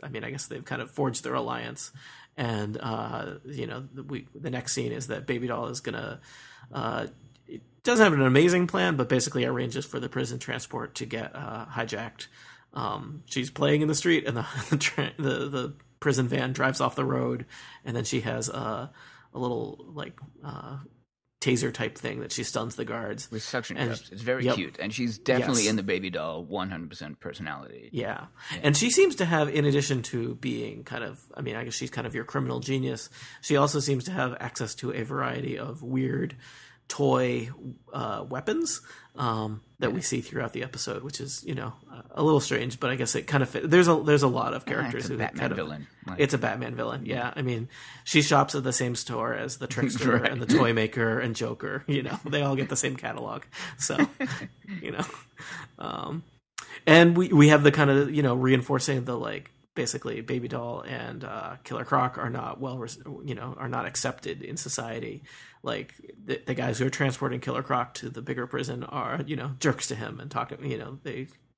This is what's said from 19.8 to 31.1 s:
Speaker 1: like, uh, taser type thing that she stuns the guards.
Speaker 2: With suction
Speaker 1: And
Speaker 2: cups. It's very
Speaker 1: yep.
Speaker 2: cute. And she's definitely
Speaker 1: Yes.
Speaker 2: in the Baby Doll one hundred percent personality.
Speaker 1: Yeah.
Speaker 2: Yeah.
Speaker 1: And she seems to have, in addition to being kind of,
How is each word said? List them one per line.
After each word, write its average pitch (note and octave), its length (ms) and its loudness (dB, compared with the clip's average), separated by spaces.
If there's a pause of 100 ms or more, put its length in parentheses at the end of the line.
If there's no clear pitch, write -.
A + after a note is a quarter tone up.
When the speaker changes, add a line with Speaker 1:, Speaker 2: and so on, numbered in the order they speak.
Speaker 1:
like, D3 200 -10 (320)
uh, - 320 -12 (640)
taser B2 320 2
type - 240 -4
thing A#2 220 -8
that A#2 140 -10
she A#2 100 -4
stuns A2+ 320 -4
the A#2 100 -6
guards. A2+ 460 -8
Speaker 2:
With A2 100 -8
suction - 360 -6
Speaker 1:
And A#2+ 140 -2
Speaker 2:
cups. - 200 -10
It's G2+ 100 -12
very B2 240 0
Speaker 1:
yep. A#2+ 100 2
Speaker 2:
cute. F2+ 220 -4
And G2+ 160 -6
she's A#2+ 240 -2
definitely A#2+ 460 2
Speaker 1:
Yes. G#2 80 4
Speaker 2:
in G#2+ 60 2
the G2 60 -2
Baby F#2+ 280 -2
Doll E2 320 -6
one F#2 260 -4
hundred E2+ 200 -8
percent D2+ 320 -12
personality. C#2 720 -10
Speaker 1:
Yeah. A2+ 320 -4 (280)
Speaker 2:
Yeah. - 80 -8
Speaker 1:
And D3 160 6
she A#3+ 140 4
seems F#4+ 240 8
to F#3 100 2
have, D#3 240 4
in C#3+ 160 2
addition C#3 380 4
to A#2+ 320 -4
being A#2 480 -6
kind A#2+ 200 -8
of, G2 160 -10 (160)